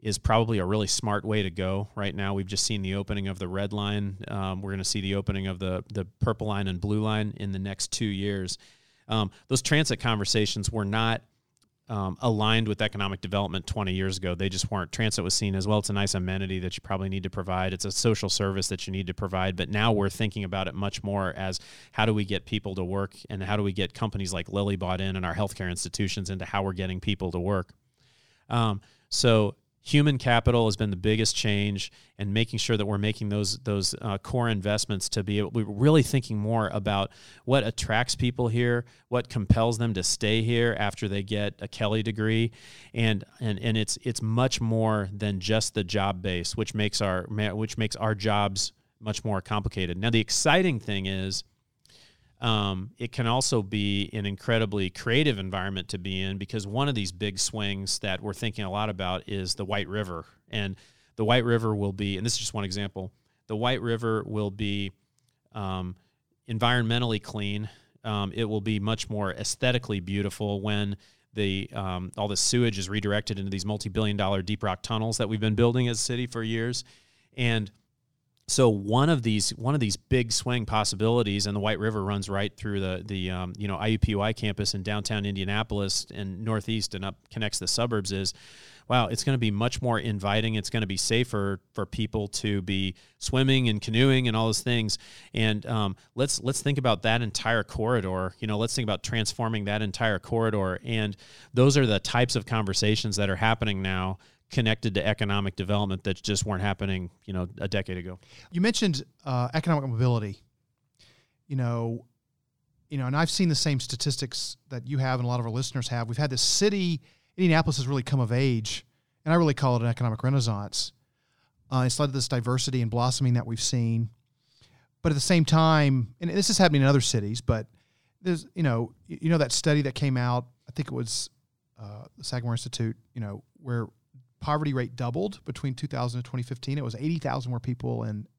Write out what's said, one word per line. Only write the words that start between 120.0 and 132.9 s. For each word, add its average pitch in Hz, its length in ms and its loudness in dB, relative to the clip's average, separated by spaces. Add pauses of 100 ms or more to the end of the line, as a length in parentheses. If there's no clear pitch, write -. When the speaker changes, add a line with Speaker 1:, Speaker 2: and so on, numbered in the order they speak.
Speaker 2:
renaissance. 117 640 0 (800)
Uh, 127 160 4
it's 123 140 0
led 147 60 4
to 135 60 -2
this 131 140 0
diversity 123 560 0
and 113 80 0
blossoming 123 440 2
that 120 120 2
we've 117 160 -4
seen. 113 480 0 (920)
But 160 120 2
at - 20 2
the 143 60 0
same 170 240 4
time, 151 760 4
and 170 80 -4
this 202 220 2
is 202 80 2
happening 156 240 6
in 135 60 6
other 139 120 6
cities, 113 400 0
but 110 280 0 (520)
there's, 175 360 -2
you 170 80 0
know, 117 300 0 (140)
y-, 165 140 -10
you 160 80 2
know 165 80 6
that 135 140 2
study 147 300 4
that 135 120 -4
came 135 220 2
out, 123 300 0 (220)
I - 40 -18
think 143 160 -4
it 131 60 -8
was, 120 360 -4 (500)
uh, 104 260 -14 (120)
the - 60 -18
Sagamore 120 300 -2
Institute, 117 420 -4 (180)